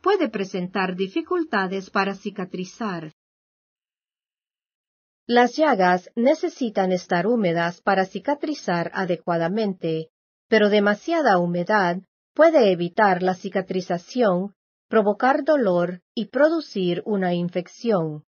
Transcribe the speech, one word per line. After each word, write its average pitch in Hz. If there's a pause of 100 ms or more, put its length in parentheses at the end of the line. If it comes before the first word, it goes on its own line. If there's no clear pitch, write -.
puede 370
presentar 185
dificultades 196
para 196
cicatrizar. 185 (2250)
Las 240
llagas 190
necesitan 233
estar 180
húmedas 180
para 190
cicatrizar 208
adecuadamente, 175 (360)
pero 208
demasiada 208
humedad 175 (320)
puede 294
evitar 180
la 180
cicatrización, 185 (360)
provocar 226
dolor 180 (120)
y 220
producir 254
una 190
infección. 175 (120)